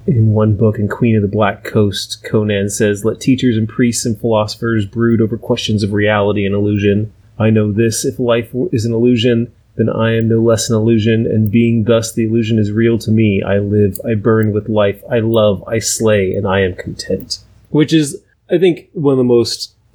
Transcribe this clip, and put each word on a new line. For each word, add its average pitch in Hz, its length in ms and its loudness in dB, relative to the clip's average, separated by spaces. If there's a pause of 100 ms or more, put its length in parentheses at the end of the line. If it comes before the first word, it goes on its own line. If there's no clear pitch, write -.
in 110 240 2
one 107 260 2
book, 110 220 2
in 104 100 -2
Queen 113 260 0
of 107 60 2
the 101 60 0
Black 101 360 -2
Coast, - 680 -2
Conan 104 400 0
says, 104 360 -2
"Let 113 160 -2
teachers 127 360 0
and 110 120 -2
priests 120 360 -2
and 110 140 -4
philosophers 110 680 -2
brood 113 360 0
over 110 160 -2
questions 110 460 -2
of 101 100 -4
reality 104 520 0
and 98 100 -2
illusion. 104 580 0 (240)
I 110 140 2
know 107 200 2
this, 113 340 0
if 131 140 -4
life 120 280 0
w-, 123 260 -4
is 113 120 -2
an 117 80 -2
illusion, 117 580 2 (260)
then 113 120 0
I 113 280 0
am 113 100 0
no 113 140 2
less 113 280 0
an 117 60 0
illusion, 113 520 2
and 110 240 0
being 117 340 2
thus 113 280 0
the 113 120 -2
illusion 113 340 0
is 104 120 0
real 113 280 2
to 107 120 -4
me. 107 320 2
I 98 160 0
live, 101 460 0
I 117 100 -2
burn 110 360 2
with 104 160 -4
life, 104 340 0 (100)
I 120 80 0
love, 107 480 2
I 113 120 -4
slay, 104 540 0
and 98 140 -4
I 98 140 0
am 92 140 0
content." - 640 -8 (300)
Which 151 240 0
is, 156 260 0 (300)
I 180 80 2
think, 170 360 0
one 139 200 0
of 131 60 2
the 127 40 2
most 120 500 0 (220)